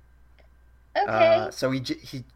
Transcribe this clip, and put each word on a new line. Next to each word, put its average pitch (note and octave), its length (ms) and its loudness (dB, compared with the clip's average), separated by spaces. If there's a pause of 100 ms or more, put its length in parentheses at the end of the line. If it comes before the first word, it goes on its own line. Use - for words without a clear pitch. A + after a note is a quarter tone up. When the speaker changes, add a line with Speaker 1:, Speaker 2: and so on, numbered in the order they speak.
(960)
Speaker 1:
Okay. A2 380 4
Speaker 2:
Uh, A2 160 -2
so C3 200 -2
he C3+ 100 -4
j-, D#3 140 -6
he, - 280 -14 (120)